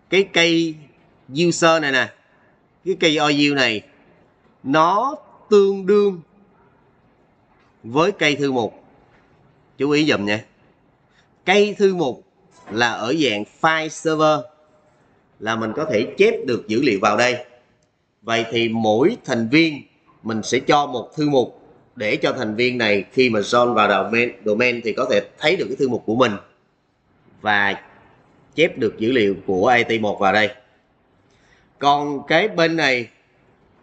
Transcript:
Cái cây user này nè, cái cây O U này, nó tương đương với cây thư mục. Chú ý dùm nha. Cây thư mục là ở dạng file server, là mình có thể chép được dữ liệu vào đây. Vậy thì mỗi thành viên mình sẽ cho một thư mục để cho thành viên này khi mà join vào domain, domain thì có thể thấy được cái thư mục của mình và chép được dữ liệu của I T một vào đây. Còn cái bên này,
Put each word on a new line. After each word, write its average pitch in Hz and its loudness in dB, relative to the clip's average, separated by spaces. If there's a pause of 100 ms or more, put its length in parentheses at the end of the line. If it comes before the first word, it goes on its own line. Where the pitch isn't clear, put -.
(100)
Cái 190 2 (100)
cây 165 0 (720)
user 165 2
này 143 -2
nè, 131 0 (760)
cái 185 -2
cây 156 2
O 151 0
U 143 2
này, 117 0 (840)
nó 180 2 (340)
tương 196 4
đương 202 2 (1600)
với 143 0
cây 151 0
thư 139 -2
mục. 117 -2 (1040)
Chú 139 -2
ý 147 2
dùm 104 0
nha. 107 -4 (1000)
Cây 202 2
thư 196 2
mục 135 -4 (480)
là 117 0
ở 110 -4
dạng 117 -2 (180)
file 160 0
server, 156 0 (1000)
là 110 -4
mình 113 -6
có 151 -6
thể 127 -2 (100)
chép 220 4 (120)
được 120 -4
dữ 110 -2
liệu 113 0
vào 107 2
đây. 120 0 (760)
Vậy 117 -2
thì 117 0
mỗi 113 0
thành 117 -2
viên 156 2 (420)
mình 110 -6
sẽ 123 0
cho 143 2
một 127 -10
thư 151 -2
mục 127 -2 (340)
để 113 -2
cho 151 -2
thành 110 -6
viên 123 0
này 104 0
khi 131 2
mà 107 0
join 120 2
vào 107 2
domain, 107 0 (140)
domain 120 0
thì 110 -4
có 123 -4
thể 101 2 (180)
thấy 160 0
được 147 -4
cái 127 -8
thư 135 0
mục 110 -4
của 110 -4
mình 120 2 (1120)
và 101 0 (720)
chép 170 0
được 110 -4
dữ 113 0
liệu 104 2 (100)
của 101 0 (140)
I 113 -2
T 110 -2
một 101 -4
vào 95 2
đây. 104 2 (1300)
Còn 147 0
cái 175 2
bên 165 0
này, 131 0 (760)